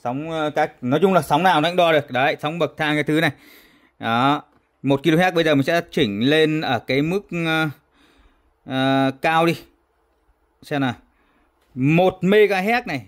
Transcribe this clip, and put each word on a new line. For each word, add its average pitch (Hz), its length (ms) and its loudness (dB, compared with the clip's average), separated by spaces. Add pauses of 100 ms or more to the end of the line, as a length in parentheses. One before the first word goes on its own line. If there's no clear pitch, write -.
Sóng, 143 280 -6
à, 156 180 -4
các, 156 340 -4
nói 131 160 0
chung 190 140 2
là 170 80 4
sóng 151 220 0
nào 170 180 4
nó 170 80 0
cũng 180 80 -2
đo 170 140 2
được. 147 200 0
Đấy, 131 300 -2
sóng 160 180 -6
bậc 147 180 -2
thang 151 180 -2
cái 147 80 -2
thứ 156 180 0
này. 156 100 0 (680)
Đó. 127 440 0 (400)
Một 135 200 0
ki-lô-héc, 175 300 2
bây 165 100 0
giờ 151 120 2
mình 139 80 2
sẽ 170 180 0 (100)
chỉnh 107 280 -2
lên 156 420 2
ở 117 180 -2
cái 135 220 -2
mức, 175 200 -2 (100)
à, 160 380 -2 (960)
à, 135 460 0 (100)
cao 160 240 0
đi. 165 100 0 (1080)
Xem 143 200 -6
nào. 123 120 -2 (800)
Một 165 460 2
mê-ga-héc 202 640 2
này, 143 220 -8